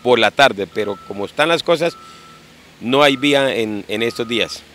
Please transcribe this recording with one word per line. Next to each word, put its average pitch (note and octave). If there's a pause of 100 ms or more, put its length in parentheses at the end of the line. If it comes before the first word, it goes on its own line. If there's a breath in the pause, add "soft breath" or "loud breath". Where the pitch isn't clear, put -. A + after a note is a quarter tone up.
por A#2+
la G#2
tarde, G2+
pero G2+ (100)
como G2+
están D3+
las E3
cosas, E3+ (840 loud breath)
no C3+
hay C#3+
vía C#3
en, G#2+
en G#2+
estos A#2
días. G#2 (120)